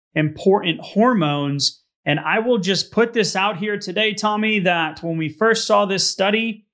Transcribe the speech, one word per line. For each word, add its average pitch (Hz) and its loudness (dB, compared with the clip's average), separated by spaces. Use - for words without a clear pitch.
important 165 2
hormones. 147 0
And 147 0
I 170 0
will 240 2
just 185 -2
put 226 0
this 208 -2
out 196 0
here 208 -4
today, 208 -2
Tommy, 214 0
that 170 0
when 165 -4
we 160 -4
first 220 0
saw 208 4
this 190 0
study 214 -2